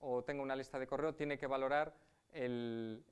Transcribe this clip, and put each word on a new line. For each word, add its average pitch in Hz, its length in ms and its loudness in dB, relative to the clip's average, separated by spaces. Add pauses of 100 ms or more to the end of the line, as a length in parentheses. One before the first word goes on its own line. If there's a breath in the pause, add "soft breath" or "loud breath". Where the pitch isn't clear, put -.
o 123 220 0
tenga 143 200 -2
una 135 120 -2
lista 135 220 -4
de 131 100 -2
correo, 147 280 0
tiene 147 220 0
que 139 100 -4
valorar 135 460 2 (380 soft breath)
el, 117 800 -2